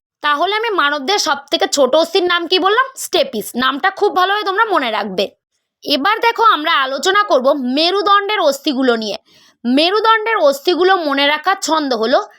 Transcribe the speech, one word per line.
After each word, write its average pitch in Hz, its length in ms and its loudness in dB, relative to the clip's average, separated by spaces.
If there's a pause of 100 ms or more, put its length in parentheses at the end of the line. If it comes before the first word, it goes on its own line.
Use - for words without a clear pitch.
(220)
তাহলে 302 340 0
আমি 453 140 -4
মানবদেহের 302 500 -2
সব 294 180 -2 (140)
থেকে 359 160 0
ছোট 285 280 2
অস্থির 330 280 2
নাম 349 240 -2
কি 370 120 2
বললাম? 415 260 2 (100)
স্টেপিস। - 600 -4
নামটা 262 340 -2
খুব 381 260 -2
ভালোভাবে 381 280 0
তোমরা 403 220 0
মনে 311 260 -2
রাখবে। 208 340 -4 (580)
এবার 330 360 0
দেখো 466 240 0
আমরা 339 280 2
আলোচনা 277 520 0
করব 277 300 2
মেরুদণ্ডের 392 840 0
অস্থিগুলো 269 560 0
নিয়ে। 220 220 -6 (480)
মেরুদণ্ডের 427 720 2
অস্থিগুলো 349 600 2
মনে 285 300 0
রাখার 302 340 0
ছন্দ 294 320 -2
হলো 233 260 2 (200)